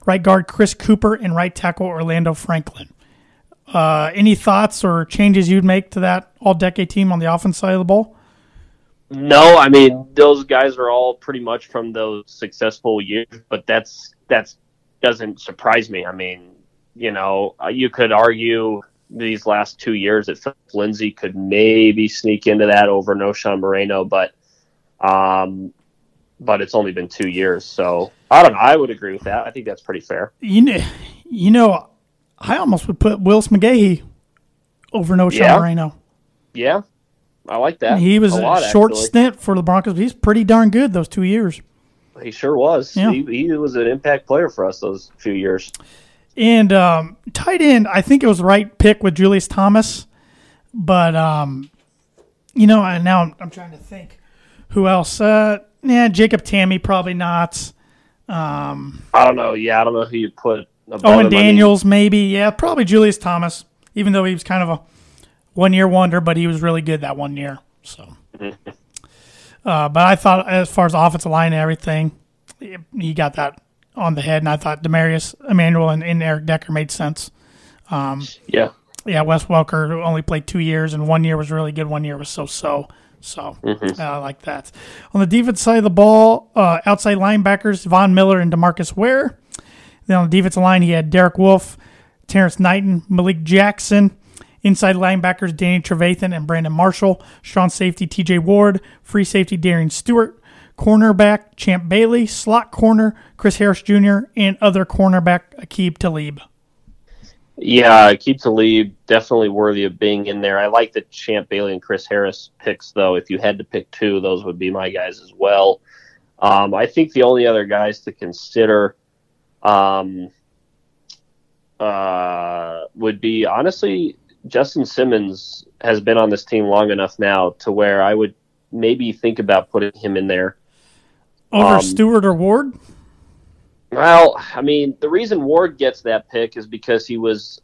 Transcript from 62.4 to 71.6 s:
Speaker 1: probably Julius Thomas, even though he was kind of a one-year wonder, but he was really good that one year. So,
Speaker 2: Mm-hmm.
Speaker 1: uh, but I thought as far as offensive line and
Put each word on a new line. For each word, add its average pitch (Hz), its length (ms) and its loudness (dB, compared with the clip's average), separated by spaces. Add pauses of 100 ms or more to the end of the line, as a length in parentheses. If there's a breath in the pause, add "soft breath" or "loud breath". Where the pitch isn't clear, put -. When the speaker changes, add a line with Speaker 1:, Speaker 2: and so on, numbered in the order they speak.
Speaker 1:
probably 311 340 -2
Julius 208 340 4
Thomas, 175 460 -6 (300)
even 202 180 -2
though 190 120 0
he 185 80 -2
was 170 120 -8
kind 185 180 -4
of 170 80 -4
a 160 100 -6 (760 soft breath)
one-year 190 340 2
wonder, 180 320 2
but 165 160 -2
he 170 120 -2
was 160 140 -4
really 165 200 -2
good 156 200 -4
that 139 140 -8
one 143 200 -10
year. 139 220 -12 (240)
So, - 340 -20 (200)
Speaker 2:
Mm-hmm. - 340 -16 (920 soft breath)
Speaker 1:
uh, 151 240 -2
but 165 180 2
I 190 100 4
thought 185 320 2
as 185 240 -2
far 180 140 2
as 160 80 -2
offensive 165 380 0
line 165 200 0
and 156 80 -2